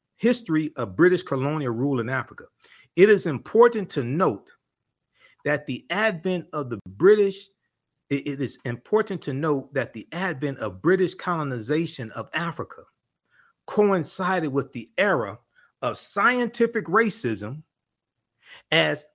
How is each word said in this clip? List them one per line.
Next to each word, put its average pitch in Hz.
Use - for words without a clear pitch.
History 165
of 104
British 175
colonial 139
rule 131
in 113
Africa. 127
It 180
is 196
important 220
to 139
note 131
that 147
the 123
advent 185
of 143
the 107
British, 196
it, 139
it 139
is 123
important 190
to 139
note 143
that 127
the 110
advent 151
of 95
British 180
colonization 139
of 113
Africa 160
coincided 185
with 131
the 117
era 139
of 117
scientific 233
racism 143
as 156